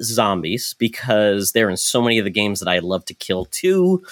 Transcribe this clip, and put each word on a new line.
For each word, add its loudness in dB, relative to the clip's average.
zombies 0
because 0
they're 2
in -2
so 0
many 2
of 0
the -4
games 0
that -6
I 2
love -4
to -14
kill -4
too. 2